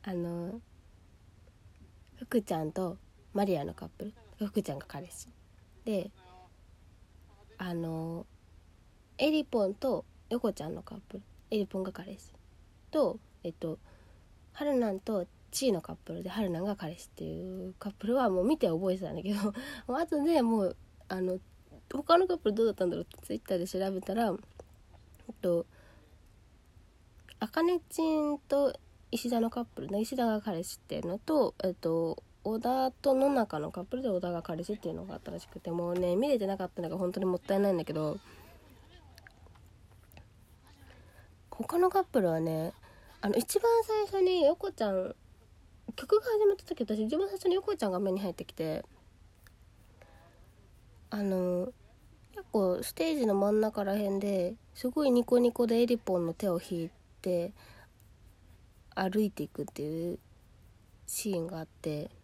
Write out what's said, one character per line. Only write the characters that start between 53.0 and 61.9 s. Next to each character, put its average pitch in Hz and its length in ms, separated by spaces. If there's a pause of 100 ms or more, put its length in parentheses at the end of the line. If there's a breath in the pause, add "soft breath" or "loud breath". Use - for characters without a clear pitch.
ー 302 40
ジ 247 80
の 208 80
真 196 160
ん 214 100
中 214 220
ら 202 160
辺 196 220
で、 196 340 (180)
す - 160
ご 294 160
い 277 60
ニ 240 140
コ 247 160
ニ 240 120
コ 240 140
で 226 140
エ 240 60
リ 240 120
ポ 190 200
ン 170 80
の 165 60
手 202 160
を 170 120
引 170 240
い 165 60 (300)
て、 180 320 (1400 loud breath)
歩 190 260
い 208 100
て - 120
い 147 60
く - 140
っ - 40
て - 160
い 165 320
う - 40 (880)
シ - 260
ー 175 100
ン 160 60
が 175 100
あ 160 40
っ 160 40
て 151 440 (140)